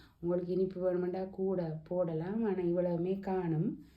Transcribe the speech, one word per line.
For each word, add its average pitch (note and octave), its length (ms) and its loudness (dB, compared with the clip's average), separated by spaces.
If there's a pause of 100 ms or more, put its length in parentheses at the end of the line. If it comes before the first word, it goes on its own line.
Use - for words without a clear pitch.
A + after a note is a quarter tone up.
(200)
உங்களுக்கு F3 340 0
இனிப்பு F#3 260 0
வேணுமெண்டா F3+ 500 0
கூட F3 580 -2
போடலாம், F3+ 560 0
ஆனா F#3+ 160 0
இவ்வளவுமே F3 600 2
காணும். F3+ 680 0 (120)